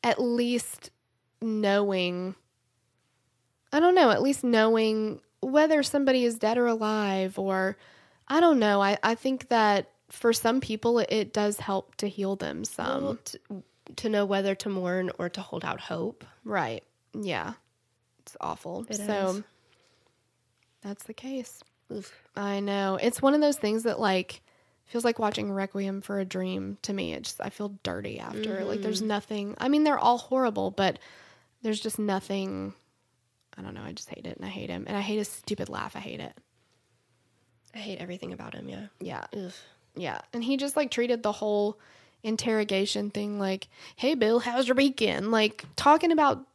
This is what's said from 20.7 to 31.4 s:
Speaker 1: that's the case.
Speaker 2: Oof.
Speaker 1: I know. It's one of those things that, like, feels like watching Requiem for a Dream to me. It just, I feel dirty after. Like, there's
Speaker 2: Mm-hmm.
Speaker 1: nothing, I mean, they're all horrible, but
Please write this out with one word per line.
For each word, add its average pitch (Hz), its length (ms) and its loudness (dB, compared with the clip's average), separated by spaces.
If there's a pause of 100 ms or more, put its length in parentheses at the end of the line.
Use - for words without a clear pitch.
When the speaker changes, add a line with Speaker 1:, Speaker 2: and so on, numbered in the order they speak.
Speaker 1:
that's 202 220 -12
the 220 100 -14
case. 262 480 -10 (300)
Speaker 2:
Oof. 208 220 -10 (220)
Speaker 1:
I 202 240 -2
know. 196 420 0
It's 240 200 0
one 269 120 6
of 302 80 4
those 294 160 4
things 220 260 0
that, 226 160 0
like, 190 420 0 (440)
feels 233 180 -4
like 233 160 2
watching 208 320 -2
Requiem 196 500 -4
for 202 180 -4
a 190 60 -2
Dream 190 580 -6
to 202 100 -4
me. 180 200 -4
It - 100 -8
just, - 180 -10
I - 80 -6
feel 202 340 -10
dirty 185 360 -6
after. 208 440 -6
Like, 202 180 -4
there's 196 180 -2
Speaker 2:
Mm-hmm. 220 80 -4
Speaker 1:
nothing, 208 500 -4
I 262 120 0
mean, 302 140 4
they're 294 140 4
all 240 220 4
horrible, 220 520 0
but 190 280 2 (640)